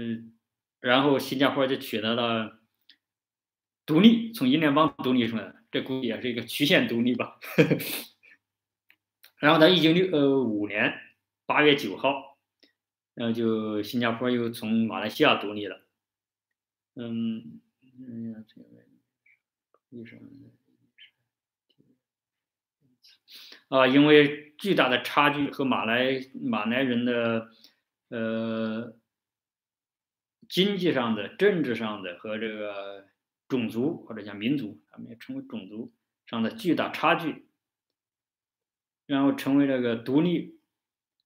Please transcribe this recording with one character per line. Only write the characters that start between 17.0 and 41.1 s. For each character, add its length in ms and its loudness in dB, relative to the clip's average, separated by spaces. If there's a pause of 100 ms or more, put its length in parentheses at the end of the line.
哎 520 -14
呀， 160 -16
这 120 -20
个 60 -20 (1200)
为 140 -16
什 120 -20
么？ 60 -20 (3500)
啊， 180 4
因 200 6
为 520 6
巨 160 -2
大 140 4
的 140 2
差 280 2
距 180 -2
和 160 -6
马 200 0
来， 500 0
马 320 -4
来 160 0
人 220 0
的， 460 -2 (580)
呃， 880 -6 (1500)
经 280 0
济 160 0
上 220 0
的、 220 -6
政 260 2
治 140 -2
上 260 -8
的 160 -12
和 180 -8
这 160 -6
个 540 -10 (400)
种 220 -2
族 360 -4
或 100 -16
者 80 -12
叫 120 -14
民 240 -2
族， 320 -10
他 80 -20
们 100 -16
也 80 -20
称 200 -14
为 60 -10
种 260 -14
族 240 -14 (340)
上 160 -6
的 80 -2
巨 240 -2
大 160 -2
差 240 0
距， 320 -6 (1600)
然 160 0
后 100 4
成 240 -2
为 120 4
这 120 0
个 140 0
独 260 0
立 380 -2 (680)